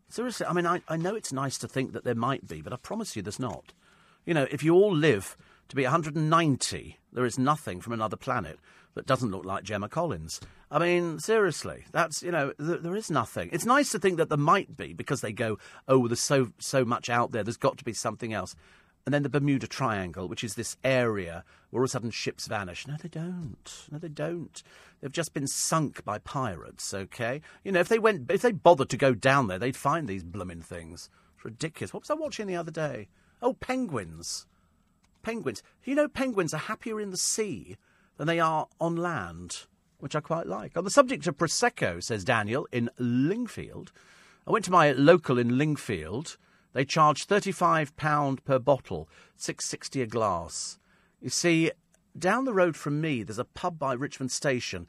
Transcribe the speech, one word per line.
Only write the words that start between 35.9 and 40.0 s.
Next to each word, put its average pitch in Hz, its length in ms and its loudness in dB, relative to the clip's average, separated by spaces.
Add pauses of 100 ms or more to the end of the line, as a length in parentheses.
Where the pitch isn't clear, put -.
know, 294 140 4
penguins 214 440 0
are 160 40 -2
happier 220 420 -6
in 208 120 -6
the 180 60 -8
sea 175 600 -4 (400)
than 147 100 -2
they 165 140 2
are 160 260 2 (140)
on 170 160 0
land, 90 720 -6 (320)
which - 160 -6